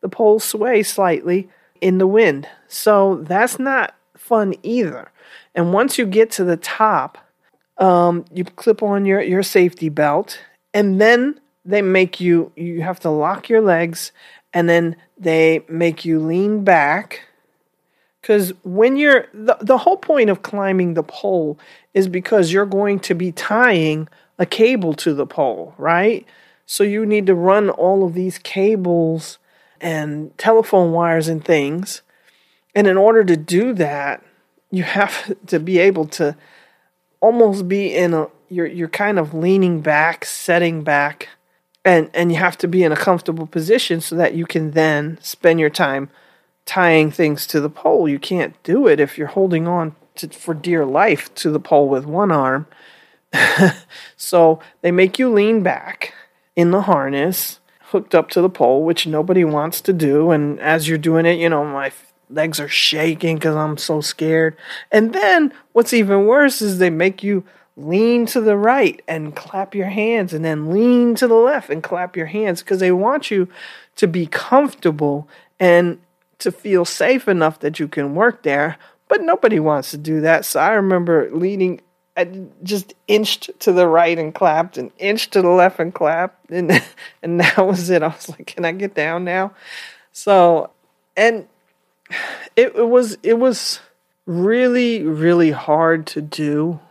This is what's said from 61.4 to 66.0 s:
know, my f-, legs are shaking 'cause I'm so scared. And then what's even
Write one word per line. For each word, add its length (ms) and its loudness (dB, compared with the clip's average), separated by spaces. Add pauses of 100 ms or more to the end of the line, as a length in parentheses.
know, 140 0
my 240 -6
f-, 260 -14 (160)
legs 300 -4
are 80 -8
shaking 720 -2
'cause 160 -2
I'm 220 -4
so 240 -4
scared. 560 0 (340)
And 220 2
then 400 2 (180)
what's 220 2
even 340 2